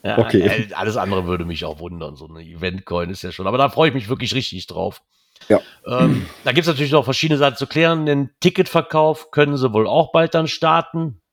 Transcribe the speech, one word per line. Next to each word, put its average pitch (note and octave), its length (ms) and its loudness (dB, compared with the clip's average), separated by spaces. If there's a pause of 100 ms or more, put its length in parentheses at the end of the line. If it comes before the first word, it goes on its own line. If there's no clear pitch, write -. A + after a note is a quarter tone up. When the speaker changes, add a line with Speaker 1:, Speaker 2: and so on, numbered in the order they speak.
Speaker 1:
Ja, A2 140 0
Speaker 2:
Okay. A2+ 220 4
Speaker 1:
äh, G2+ 340 0
alles G#2+ 220 -4
andere F#2+ 300 -2
würde F2 180 -2
mich E2+ 200 -8
auch D#2 160 -10
wundern. E2 360 -12
So D#2 120 -18
eine E2 140 -18
Event-Coin F2 680 -6
ist F#2+ 120 -10
ja F2+ 80 -10
schon. F#2+ 160 -8
Aber A2+ 120 0
da C#3 100 4
freue D#3 200 2
ich B2 60 0
mich G#2+ 140 -6
wirklich B2 260 -4
richtig F#2+ 340 -6
drauf. F2 340 -6 (460)
Speaker 2:
Ja. G#2+ 120 4 (260)
Speaker 1:
Ähm, B2+ 380 0 (200)
da C3+ 80 0
gibt's D#3 140 2
natürlich C#3+ 260 0
noch D3 120 4
verschiedene C#3+ 340 0
Sachen C#3 180 2
zu C#3 120 -6
klären. D#3+ 380 2
Den C#3 240 0 (100)
Ticketverkauf D#3+ 920 2
können C#3+ 260 2
sie B2+ 160 0
wohl A2 140 2
auch C#3 260 2
bald E3 220 2
dann D#3+ 140 2
starten. E3 720 -2 (120)